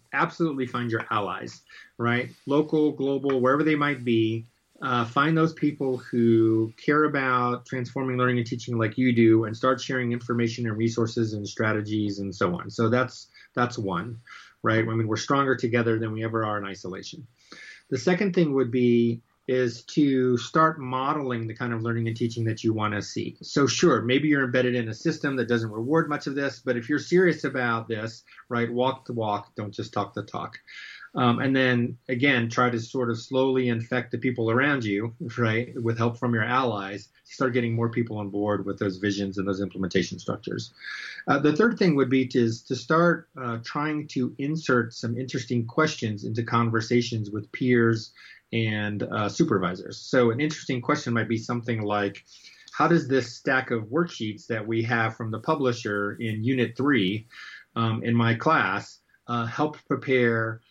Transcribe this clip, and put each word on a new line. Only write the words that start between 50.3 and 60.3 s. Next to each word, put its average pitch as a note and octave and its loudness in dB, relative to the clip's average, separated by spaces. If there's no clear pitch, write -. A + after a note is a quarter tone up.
an A#2 0
interesting D3 -4
question C3+ -2
might A2+ 0
be A#2 0
something A#2 -4
like, G#2 -2
"How D#3 2
does D#3+ 4
this B2+ 0
stack C3 -2
of A2+ -2
worksheets A#2 -4
that A2 -4
we A2+ 0
have A2+ 0
from A2+ -6
the A2 -6
publisher A2+ 0
in A2 -6
Unit B2 0
three, A2+ 2
um, A2+ 0
in A#2 2
my A#2 4
class, A2+ 0
uh, A#2+ -2
help D3 -4
prepare, A#2 2